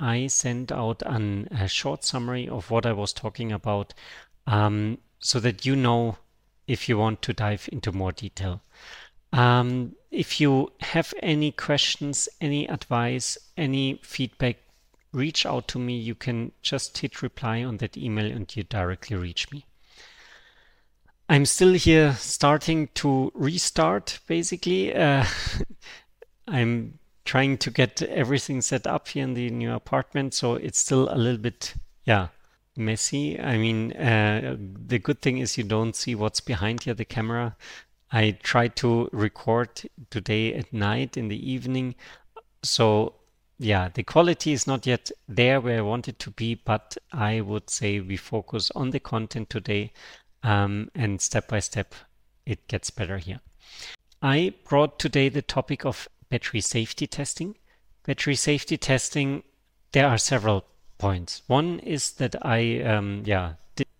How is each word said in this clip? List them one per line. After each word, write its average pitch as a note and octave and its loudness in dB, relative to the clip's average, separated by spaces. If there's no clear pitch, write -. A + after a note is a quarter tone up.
I B2 0
send B2 -2
out A2+ -2
an, G#2+ -2
a G2 -2
short - -4
summary B2 -4
of A2 -6
what A#2 2
I A#2 2
was G2+ -2
talking A2 -6
about, G2+ -2
um, G#2+ 4
so - 0
that A2 0
you C3+ 2
know A#2+ 2
if - -2
you A2+ 4
want A2 2
to B2+ -4
dive G#2 -2
into G#2+ -4
more F#2 -2
detail. F#2+ -6
Um, B2 4
if - -2
you C#3 4
have - -2
any D3+ 2
questions, - -2
any D3 -2
advice, B2 -2
any C3+ 0
feedback, - -2
reach D3 -2
out B2+ -4
to B2 -6
me. B2 -4
You A2+ -6
can A#2 -4
just - -4
hit - -6
reply A#2 -4
on A#2 -6
that G#2+ -6
email G#2+ -2
and A#2 -8
you G#2 -4
directly F#2+ -4
reach F2+ -6
me. C#3+ -14
I'm C#3+ 8
still F#3 6
here D#3+ 8
starting D3+ 2
to C3+ 2
restart, E3+ 0
basically. F3+ -2
Uh, C#3 4
<laughs> - -20
I'm A#2 -2
trying C3+ 2
to - -2
get B2+ 0
everything C3+ 0
set B2+ -2
up - -2
here C#3 -2
in C3 -2
the B2 -2
new A#2 -2
apartment, C3+ -2
so A#2+ 0
it's - -2
still C3 4
a - 0
little A#2 2
bit, - -6
yeah, G2+ 4
messy. C3+ -2
I A#2+ 0
mean, A2+ 2
uh, A2+ 2
the G#2+ -4
good - -2
thing C3 2
is B2 -2
you A#2 -2
don't A2 0
see B2 -4
what's G#2+ -2
behind A2 -2
here, B2 -4
the G#2+ -4
camera. A#2 -2
I G#2+ 2
try A#2+ 4
to A#2 2
record A2+ 0
today A2 0
at A2+ -6
night A2+ 0
in A#2 -4
the A2 -6
evening, B2+ -2
so G#2+ 4
yeah, G2 2
the G#2 -4
quality D#3+ 4
is C3 0
not C3+ -2
yet B2 0
there B2 4
where A#2 0
I - 0
want A2 -2
it B2+ -12
to - -12
be, A2+ -4
but - -2
I A2 0
would G#2 -6
say G2+ -2
we F#2+ -6
focus - -4
on C3 -4
the C3+ -2
content A2 -6
today, G#2+ -4
um, G2+ 2
and G2+ -2
step - -2
by G#2+ -2
step - -6
it - -6
gets - -6
better G2 -6
here. F#2 -10
I D3+ 2
brought D3 2
today C#3 2
the C3 0
topic - -4
of - -4
battery A#2 -2
safety A#2 -2
testing. D#3+ -8
Battery C#3 0
safety D3 0
testing, C#3 0
there C#3 6
are A#2+ 4
several G#2+ 2
points. F#2 -2
One D#3+ 2
is - -4
that - -2
I, A#2 2
um, G2+ 0
yeah, F#2 0
did - -2